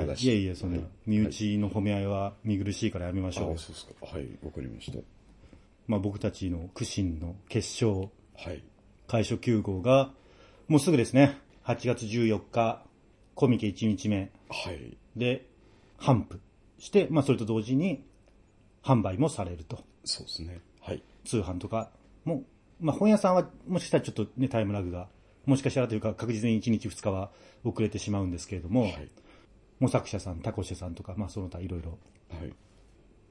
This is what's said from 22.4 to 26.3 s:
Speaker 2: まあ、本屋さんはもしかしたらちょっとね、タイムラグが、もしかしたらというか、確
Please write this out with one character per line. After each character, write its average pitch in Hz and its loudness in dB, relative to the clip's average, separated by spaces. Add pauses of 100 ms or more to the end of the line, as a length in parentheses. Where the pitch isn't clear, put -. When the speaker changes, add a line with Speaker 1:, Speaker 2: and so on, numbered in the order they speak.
Speaker 2:
ま 156 0
あ、 - -2
本 202 6
屋 214 8
さ 196 4
ん 185 6
は 180 4 (180)
も 180 0
し - -4
か - -10
し - -12
た 170 4
ら 135 4
ち - -8
ょ - -8
っ - -18
と 104 -2 (100)
ね、 131 2
タ 117 2
イ 104 2
ム 101 -2
ラ 101 -2
グ 87 -4
が、 87 -8 (380)
も 135 6
し - -4
か 139 2
し - -2
た 135 2
ら 120 2
と 113 -2
い - 0
う 107 -2
か、 110 0
確 117 -4